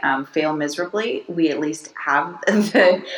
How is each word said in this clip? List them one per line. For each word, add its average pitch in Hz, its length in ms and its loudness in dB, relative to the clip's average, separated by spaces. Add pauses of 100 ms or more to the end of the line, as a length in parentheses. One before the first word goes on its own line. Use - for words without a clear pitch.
um, 139 220 -2
fail 156 280 -2
miserably, 175 760 -4
we 170 220 0
at 139 100 -2
least 151 340 -6 (120)
have 147 360 0
<laughs> - 60 -4
the, 196 560 4 (140)